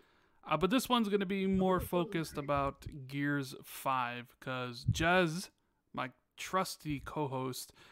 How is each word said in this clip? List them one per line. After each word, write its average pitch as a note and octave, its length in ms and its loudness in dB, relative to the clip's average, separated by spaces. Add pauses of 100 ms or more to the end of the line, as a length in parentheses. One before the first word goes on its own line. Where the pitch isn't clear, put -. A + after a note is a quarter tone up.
(500)
uh, D#3 80 2
but F3+ 140 2
this B3 180 2
one's A#3 180 4
gonna G3 160 2
be F#3+ 220 0
more F#3 340 4
focused E3 600 -2
about C#3 480 -2 (200)
Gears C#3+ 460 0 (100)
five, A#2+ 760 -2
'cause B2+ 520 -6
Jez, F3 600 4 (420)
my C3 160 -4 (260)
trusty D#3 640 -2
co-host, C3 760 -4 (180)